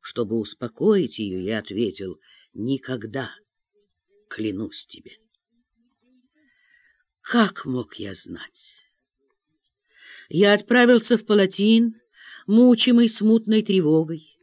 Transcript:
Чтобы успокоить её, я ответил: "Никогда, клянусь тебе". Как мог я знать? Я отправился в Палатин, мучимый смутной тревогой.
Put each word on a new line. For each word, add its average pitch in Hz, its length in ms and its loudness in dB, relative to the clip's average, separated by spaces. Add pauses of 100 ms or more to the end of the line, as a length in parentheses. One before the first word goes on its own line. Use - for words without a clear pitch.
Чтобы 113 360 -6
успокоить 131 800 -2
её, 95 200 -6
я 107 200 -6
ответил: 98 600 -8 (340)
"Никогда, 123 800 -8 (960)
клянусь 104 560 -10
тебе". - 260 -20 (2000)
Как - 440 -2
мог 123 300 -8
я 98 200 -14
знать? - 600 -18 (1500)
Я 202 240 2
отправился 240 640 4
в 220 80 -6
Палатин, 214 720 2 (520)
мучимый 233 600 4
смутной 220 540 2
тревогой. 165 640 0 (180)